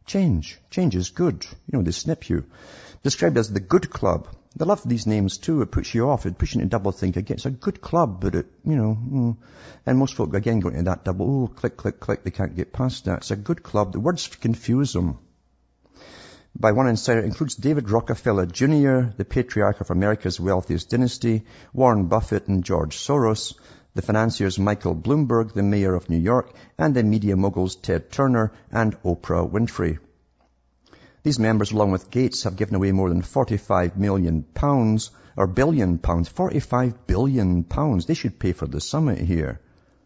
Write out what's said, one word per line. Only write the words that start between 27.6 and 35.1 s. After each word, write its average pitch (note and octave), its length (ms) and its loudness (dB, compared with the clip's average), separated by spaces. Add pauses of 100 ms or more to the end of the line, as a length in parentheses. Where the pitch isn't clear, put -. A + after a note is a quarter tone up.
Ted - 340 -4
Turner A#2+ 420 2 (200)
and A2 300 0
Oprah F2 460 0
Winfrey. F2+ 500 -2 (1300)
These C#3 160 2
members, A2 320 2
along G#2 180 2
with F#2 200 -2
Gates, B2 340 0
have F#2 120 -4
given G2+ 200 -2
away G2 160 2
more F#2+ 160 2
than F2 140 2
forty-five F#2+ 760 0
million F#2+ 460 0
pounds, A#2 640 0 (260)